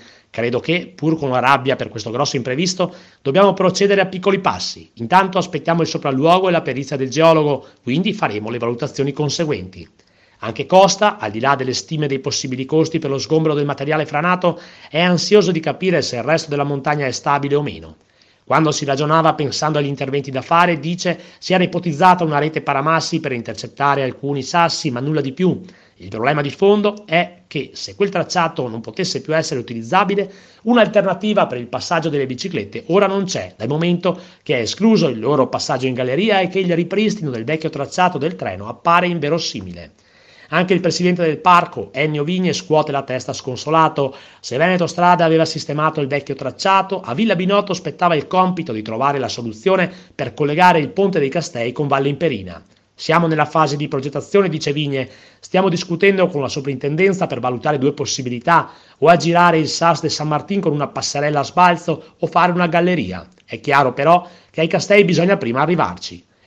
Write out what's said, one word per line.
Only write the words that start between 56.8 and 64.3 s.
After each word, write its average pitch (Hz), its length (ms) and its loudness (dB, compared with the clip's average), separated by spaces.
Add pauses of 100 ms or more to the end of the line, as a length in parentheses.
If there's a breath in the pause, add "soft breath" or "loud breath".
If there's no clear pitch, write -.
per 123 120 -6
valutare 127 380 -2
due 135 160 2
possibilità, 135 800 0 (260 loud breath)
o 143 100 4
aggirare 170 520 6
il 160 80 0
sas 165 340 2
de 156 80 -2
San 151 200 -4
Martin 151 320 -2
con 165 100 0
una 147 160 -2
passerella 147 540 -2
a - 20 -4
sbalzo 175 760 2
o - 80 -2
fare 175 260 4
una 175 140 0
galleria. 156 580 0 (220)
È 113 140 -12
chiaro 139 340 2
però 160 340 4 (220 loud breath)